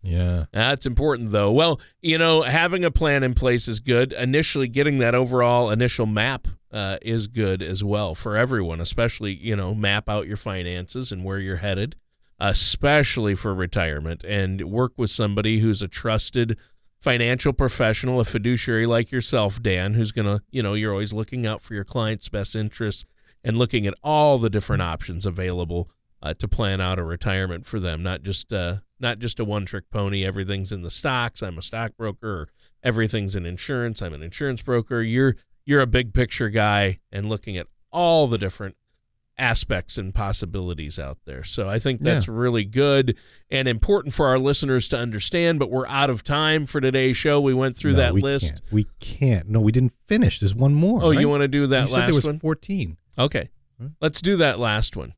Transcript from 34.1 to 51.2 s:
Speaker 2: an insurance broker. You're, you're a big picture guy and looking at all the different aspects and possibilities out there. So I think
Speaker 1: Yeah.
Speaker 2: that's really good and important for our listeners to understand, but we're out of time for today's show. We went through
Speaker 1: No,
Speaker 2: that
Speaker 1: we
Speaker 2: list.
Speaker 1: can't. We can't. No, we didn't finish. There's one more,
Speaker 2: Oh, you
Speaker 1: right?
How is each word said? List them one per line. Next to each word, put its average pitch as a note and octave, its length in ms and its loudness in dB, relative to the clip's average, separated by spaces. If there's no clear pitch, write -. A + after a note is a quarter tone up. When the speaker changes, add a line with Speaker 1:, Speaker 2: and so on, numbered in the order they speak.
Speaker 2:
an D2 120 -14
insurance B2+ 360 -6
broker. B2 420 -2
You're, B2 340 2
you're C#3+ 180 4
a B2+ 40 4
big A#2+ 280 2
picture B2 340 0
guy G#2 500 2
and G2+ 160 -6
looking G#2 280 -6
at F2 120 -10
all E3 340 4
the A#2 120 0
different G2 360 -6
aspects A2+ 580 -2
and G2 160 -6
possibilities F2+ 840 -4
out C#2 260 -10
there. C2+ 200 -14
So G2 240 -4
I G#2+ 100 0
think B2 220 -2
Speaker 1:
Yeah. D#3 140 2
Speaker 2:
that's G#2+ 120 2
really A2+ 380 0
good C3 520 2
and C3+ 200 -2
important C#3+ 460 0
for D3+ 120 4
our C3 140 4
listeners C3+ 480 2
to B2+ 100 -2
understand, C#3+ 600 0
but A#2+ 100 -6
we're B2+ 160 -2
out C#3 240 0
of A2+ 140 -4
time D#3 420 0
for D3 140 -4
today's C3 360 2
show. D3 240 2
We C3+ 140 4
went C3 220 0
through - 160 2
Speaker 1:
No, F#2 60 6
Speaker 2:
that A#2+ 160 4
Speaker 1:
we G2 60 6
Speaker 2:
list. C#3 300 0
Speaker 1:
can't. - 120 -12
We G#2+ 140 2
can't. G#2+ 500 0
No, G#2+ 120 2
we G#2+ 100 6
didn't B2+ 220 2
finish. G#3+ 340 2
There's G2+ 160 2
one C#3 180 4
more, F3+ 300 4
Speaker 2:
Oh, E3 80 6
you C#3+ 60 6
Speaker 1:
right? D3 100 6